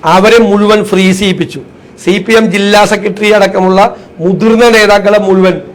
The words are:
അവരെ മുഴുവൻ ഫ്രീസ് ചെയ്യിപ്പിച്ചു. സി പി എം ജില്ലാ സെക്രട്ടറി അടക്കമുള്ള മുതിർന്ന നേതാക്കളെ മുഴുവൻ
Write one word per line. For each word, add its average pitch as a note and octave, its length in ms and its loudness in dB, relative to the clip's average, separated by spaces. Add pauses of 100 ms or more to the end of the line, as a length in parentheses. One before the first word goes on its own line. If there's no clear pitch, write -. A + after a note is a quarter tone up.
(160)
അവരെ A3 220 2 (120)
മുഴുവൻ G#3 300 0 (100)
ഫ്രീസ് F#3+ 320 0
ചെയ്യിപ്പിച്ചു. E3 380 -6 (440)
സി F3 80 0 (140)
പി A3+ 120 -2
എം A3+ 140 2
ജില്ലാ G3+ 280 0 (120)
സെക്രട്ടറി G#3 460 -4
അടക്കമുള്ള F#3+ 420 0 (420)
മുതിർന്ന A3 420 0 (120)
നേതാക്കളെ G#3 500 2
മുഴുവൻ F#3 280 2 (200)